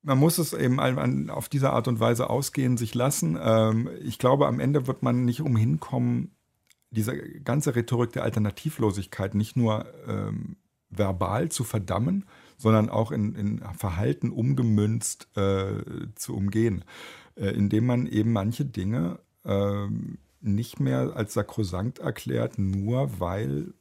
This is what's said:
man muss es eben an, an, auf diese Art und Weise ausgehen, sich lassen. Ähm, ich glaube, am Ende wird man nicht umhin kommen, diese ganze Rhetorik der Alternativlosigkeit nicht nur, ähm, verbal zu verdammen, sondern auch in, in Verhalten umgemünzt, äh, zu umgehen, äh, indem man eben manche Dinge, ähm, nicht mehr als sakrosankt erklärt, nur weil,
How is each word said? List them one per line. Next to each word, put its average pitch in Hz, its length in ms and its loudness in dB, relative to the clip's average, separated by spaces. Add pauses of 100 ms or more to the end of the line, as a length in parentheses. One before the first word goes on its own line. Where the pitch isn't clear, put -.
man 135 120 4
muss 160 200 6
es 160 140 -2
eben 127 300 2
an, 131 180 2
an, 135 300 0
auf - 180 -6
diese 135 220 2
Art 123 180 2
und 113 140 0
Weise 120 280 2
ausgehen, 127 460 0
sich 113 180 -4
lassen. 131 480 0
Ähm, 110 460 4 (160)
ich 117 160 -8
glaube, 139 280 6
am 127 120 0
Ende 139 260 2
wird 131 160 -4
man 123 220 2
nicht 120 160 2
umhin 135 400 2
kommen, 123 560 -2 (560)
diese 110 240 -2
ganze - 640 -2
Rhetorik 117 340 2
der - 120 -4
Alternativlosigkeit 104 1120 0
nicht 104 220 0
nur, 110 300 2 (200)
ähm, 104 520 -6 (320)
verbal 95 580 0
zu - 160 -4
verdammen, 113 640 -2 (320)
sondern 110 320 4
auch 110 220 0
in, 104 240 0
in 104 280 -4 (140)
Verhalten 110 540 -2
umgemünzt, 113 1040 0
äh, 98 800 -2
zu - 200 -8
umgehen, 98 480 2 (520)
äh, 98 160 -2
indem 107 340 2
man 123 200 2
eben 113 280 0
manche 113 320 0
Dinge, 120 540 -4 (260)
ähm, 101 720 -2 (240)
nicht 110 400 -2
mehr 131 340 0
als 110 180 -4
sakrosankt 104 680 -4
erklärt, 120 600 -4
nur 101 640 -2
weil, 87 600 -4